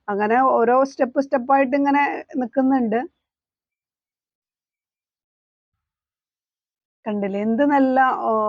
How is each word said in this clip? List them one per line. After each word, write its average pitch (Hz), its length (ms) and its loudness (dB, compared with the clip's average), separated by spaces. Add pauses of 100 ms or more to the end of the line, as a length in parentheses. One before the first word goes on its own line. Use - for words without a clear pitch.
അങ്ങനെ 208 340 0
ഓരോ 247 420 2
സ്റ്റെപ്പ് 277 360 -2
സ്റ്റെപ്പായിട്ട് 277 560 0
ഇങ്ങനെ 285 480 0 (120)
നിൽക്കുന്നുണ്ട്. 254 720 -2 (4000)
കണ്ടില്ലേ, 202 340 -4
എന്ത് 226 240 0
നല്ല, 269 360 2
ആ, 240 320 -2 (160)